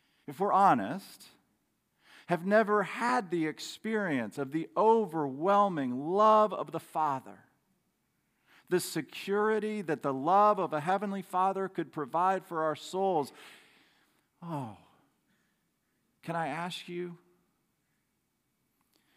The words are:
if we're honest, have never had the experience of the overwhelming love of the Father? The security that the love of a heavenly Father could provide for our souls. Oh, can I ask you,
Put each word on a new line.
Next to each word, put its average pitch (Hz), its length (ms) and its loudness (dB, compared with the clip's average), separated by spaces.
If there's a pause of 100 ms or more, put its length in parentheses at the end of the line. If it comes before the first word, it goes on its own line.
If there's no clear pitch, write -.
(280)
if 147 120 -14
we're 196 140 0
honest, 165 720 2 (1040)
have 170 180 0
never 208 380 4
had 233 480 -2
the 160 160 0
experience 170 880 -4
of 135 140 -6
the 160 260 -4
overwhelming 170 1300 2
love 214 460 4
of 143 180 -8
the 160 80 -6
Father? 135 600 -6 (1300)
The 180 120 2
security 214 1000 -2
that 151 200 -4
the 139 120 -2
love 190 460 4
of 156 140 -2
a 147 80 -2
heavenly 196 400 -2
Father 190 480 -2
could 165 220 -6
provide 170 540 -2
for 165 180 -4
our 156 120 0
souls. 180 560 -2 (1120)
Oh, 139 320 -8 (1500)
can 165 120 -6
I 160 120 -2
ask 170 420 -8
you, 175 280 -10 (2000)